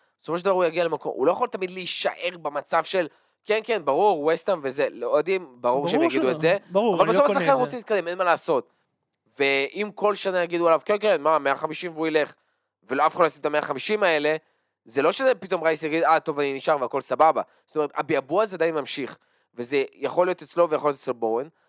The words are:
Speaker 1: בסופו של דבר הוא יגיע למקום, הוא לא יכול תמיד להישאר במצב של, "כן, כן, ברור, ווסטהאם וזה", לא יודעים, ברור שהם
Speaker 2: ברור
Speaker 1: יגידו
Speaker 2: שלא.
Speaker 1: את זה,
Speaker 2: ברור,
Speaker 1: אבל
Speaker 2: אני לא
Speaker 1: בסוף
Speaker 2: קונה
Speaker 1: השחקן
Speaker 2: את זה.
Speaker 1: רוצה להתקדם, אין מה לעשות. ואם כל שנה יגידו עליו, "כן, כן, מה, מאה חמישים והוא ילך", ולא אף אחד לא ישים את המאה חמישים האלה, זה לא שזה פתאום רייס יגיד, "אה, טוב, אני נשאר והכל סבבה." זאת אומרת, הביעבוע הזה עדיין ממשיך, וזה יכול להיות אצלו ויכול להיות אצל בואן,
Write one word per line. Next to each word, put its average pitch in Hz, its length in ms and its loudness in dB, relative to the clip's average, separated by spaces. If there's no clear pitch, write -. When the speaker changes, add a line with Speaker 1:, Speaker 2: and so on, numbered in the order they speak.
Speaker 1:
בסופו 160 180 -6
של 175 80 -4
דבר 196 80 4
הוא 180 120 2
יגיע 165 180 0
למקום, 156 320 -4
הוא 131 120 0
לא 175 40 4
יכול 233 160 0
תמיד 185 240 -6
להישאר 180 720 -6
במצב 147 420 -2
של, 180 240 -2
"כן, 214 180 0
כן, 208 220 -2
ברור, 165 380 2
ווסטהאם 165 400 0
וזה", 135 280 -2
לא 120 260 -2
יודעים, 180 300 -2
ברור 131 260 0
שהם 220 120 0
Speaker 2:
ברור 339 120 2
Speaker 1:
יגידו - 120 0
Speaker 2:
שלא. 127 80 2
Speaker 1:
את 151 60 -2
זה, 165 200 2
Speaker 2:
ברור, 202 240 2
Speaker 1:
אבל 170 80 4
Speaker 2:
אני - 40 -2
לא - 60 2
Speaker 1:
בסוף 277 140 4
Speaker 2:
קונה 285 120 2
Speaker 1:
השחקן 175 140 2
Speaker 2:
את 269 40 2
זה. 254 60 2
Speaker 1:
רוצה 254 140 -6
להתקדם, 196 300 -2
אין 180 100 -6
מה 190 60 0
לעשות. 160 500 0
ואם 139 560 0
כל 202 200 0
שנה 185 280 -2
יגידו 170 240 0
עליו, 160 180 4
"כן, 208 160 2
כן, 190 200 2
מה, 156 180 4
מאה 139 160 0
חמישים 160 400 -8
והוא 160 120 -2
ילך", 151 260 0
ולא 139 240 0
אף - 80 -2
אחד 180 80 2
לא 160 40 4
ישים 143 140 -6
את 156 40 -2
המאה 151 160 0
חמישים 214 420 -2
האלה, 156 320 2
זה 131 140 -2
לא 160 100 4
שזה 262 240 2
פתאום 180 280 -6
רייס 160 200 0
יגיד, 160 200 -2
"אה, 160 160 4
טוב, 147 200 -6
אני 139 140 0
נשאר 143 280 0
והכל 127 200 -4
סבבה." 127 400 2
זאת - 80 -12
אומרת, 151 200 -2
הביעבוע 151 480 -2
הזה 190 120 -8
עדיין 160 200 0
ממשיך, 135 420 -6
וזה 127 280 -2
יכול 139 340 0
להיות 180 140 -4
אצלו 170 280 2
ויכול 147 200 0
להיות 139 100 -4
אצל 135 120 -6
בואן, 117 360 -2